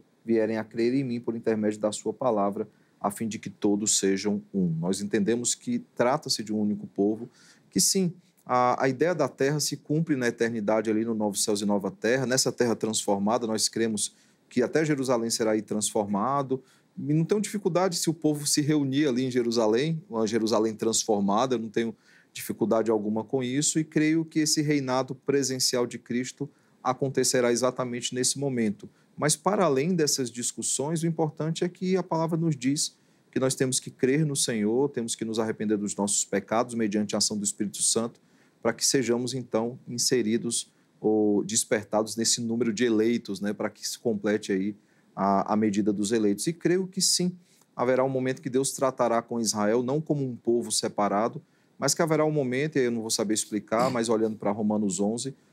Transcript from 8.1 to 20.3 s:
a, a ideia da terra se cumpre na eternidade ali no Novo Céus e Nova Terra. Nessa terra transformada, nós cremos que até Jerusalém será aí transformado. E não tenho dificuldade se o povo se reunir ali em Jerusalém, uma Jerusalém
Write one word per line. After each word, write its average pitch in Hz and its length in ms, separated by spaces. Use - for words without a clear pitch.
a, 123 400
a - 40
ideia 151 260
da 147 120
terra 143 320
se 143 180
cumpre 156 380
na 123 120
eternidade 113 640
ali 107 160
no 117 100
Novo 104 220
Céus 104 240
e 107 40
Nova 101 240
Terra. 123 360
Nessa 123 260
terra 120 240
transformada, 107 720
nós 110 220
cremos 113 440
que 123 120
até 143 240
Jerusalém 127 440
será 113 220
aí 110 100
transformado. 110 1000
E 135 160
não 165 120
tenho 208 160
dificuldade 185 540
se - 140
o 160 40
povo 147 320
se 151 160
reunir 143 460
ali 123 180
em 127 60
Jerusalém, 120 800
uma 110 180
Jerusalém 110 480